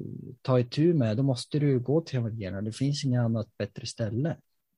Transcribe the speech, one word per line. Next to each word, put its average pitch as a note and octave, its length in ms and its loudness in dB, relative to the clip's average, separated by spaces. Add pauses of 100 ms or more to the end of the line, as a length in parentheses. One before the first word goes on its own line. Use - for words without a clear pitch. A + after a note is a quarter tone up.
(420)
ta B2+ 180 4
itu D3 340 2
med, A2+ 240 2
då C3+ 60 2
måste C#3 360 0
du C#3+ 200 4
gå C#3 220 0
till C3+ 180 -4
evangelierna. G2+ 420 -4
Det G#2+ 100 -4
finns C#3+ 340 -2
inget B2 160 2
annat A2+ 360 -2
bättre - 280 -8
ställe. A#2 520 -4 (400)